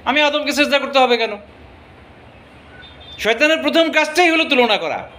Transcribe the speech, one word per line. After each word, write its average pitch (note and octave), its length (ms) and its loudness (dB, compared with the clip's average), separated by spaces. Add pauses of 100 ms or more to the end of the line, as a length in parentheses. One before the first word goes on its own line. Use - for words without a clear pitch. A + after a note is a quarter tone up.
আমি C#4 160 0
আদমকে C#4+ 300 -2
সেজদা C#4 280 0
করতে C4+ 200 -2
হবে A#3+ 180 2
কেন?" G#3+ 200 -4 (1800)
শয়তানের C#4 380 0
প্রথম D4+ 340 0
কাজটাই D#4 380 2
হলো D#4+ 140 0
তুলনা A#3+ 340 2
করা। B2+ 420 -6